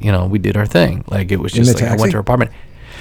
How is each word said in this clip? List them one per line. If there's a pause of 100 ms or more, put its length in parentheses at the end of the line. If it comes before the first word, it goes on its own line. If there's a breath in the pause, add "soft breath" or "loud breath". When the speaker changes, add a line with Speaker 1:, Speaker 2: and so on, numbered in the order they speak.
Speaker 1:
you
know,
we
did
our
thing.
Like,
it
was
Speaker 2:
In
Speaker 1:
just
Speaker 2:
the
Speaker 1:
like,
I
went
Speaker 2:
taxi?
Speaker 1:
to
her
apartment. (500 loud breath)